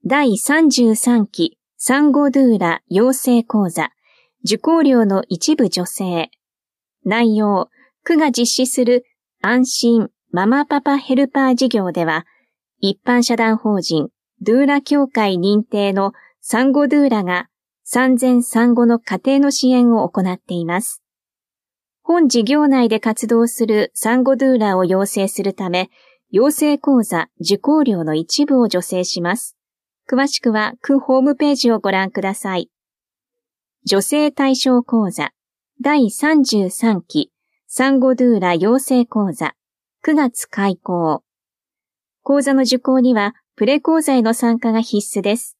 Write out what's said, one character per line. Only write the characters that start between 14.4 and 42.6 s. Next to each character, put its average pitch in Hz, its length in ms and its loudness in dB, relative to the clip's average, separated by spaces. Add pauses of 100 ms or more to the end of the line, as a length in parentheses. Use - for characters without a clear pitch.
ド 214 120 0
ゥ 269 100 4
ー - 20 4
ラ 285 160 2
協 277 260 0
会 202 280 -2
認 202 260 0
定 202 320 -2
の 196 200 -2 (280)
産 254 300 0
後 285 160 2
ド 294 100 2
ゥ 285 80 4
ー 269 40 2
ラ 214 140 0
が 180 240 -4 (360)
産 254 360 0
前 247 220 2
産 240 320 2
後 233 140 2
の 233 100 2
家 190 260 -6
庭 277 160 2
の 285 120 2
支 254 180 -2
援 240 240 4
を 208 160 0
行 196 120 -4
っ 185 180 -4
て - 160 -10
い 170 100 -6
ま 175 160 -2
す。 - 220 -12 (1000)
本 339 260 2
事 240 160 0
業 294 240 2
内 254 220 2
で 220 100 0
活 220 280 -4
動 233 180 2
す 233 220 -2
る 214 260 0
産 247 300 0
後 262 120 2
ド 262 120 0
ゥ 262 80 4
ー - 20 2
ラ 202 200 0
を 185 60 2
養 185 220 0
成 196 220 -4
す - 160 -6
る 196 100 -4
た 190 160 -8
め、 180 220 -4 (400)
養 247 180 4
成 294 300 0
講 262 240 2
座 165 260 -4 (100)
受 190 200 -2
講 302 240 2
料 196 200 0
の 156 120 -2
一 165 300 -2
部 269 140 2
を 233 60 4
助 180 160 -2
成 180 220 -4
し 180 180 -6
ま 180 160 -2
す。 - 180 -14 (540)
詳 269 180 0
し - 140 -6
く 233 100 0
は 214 300 -2
区 277 180 0
ホ 262 200 0
ー - 20 2
ム 285 160 2
ペ 294 160 0
ー - 20 0
ジ 240 160 0
を 220 80 0
ご 202 120 -4
覧 190 200 -2
く 196 100 -6
だ 196 120 -4
さ 190 240 -8
い。 - 120 -8 (1160)
助 196 140 0
成 294 300 -2
対 269 240 0
象 254 280 0
講 220 260 -2
座、 151 220 -8 (480)
第 269 320 2
三 302 320 2
十 202 260 0
三 208 320 -2
期、 - 300 -6 (360)
産 269 320 0
後 262 140 2
ド 254 120 0
ゥ 233 120 4
ー - 40 0
ラ 175 140 0
養 214 240 2
成 247 260 0
講 202 260 -4
座、 - 220 -8 (480)
九 311 120 0
月 277 340 -2
開 196 280 -4
講。 170 480 -4 (1000)
講 285 180 0
座 269 120 0
の 269 100 2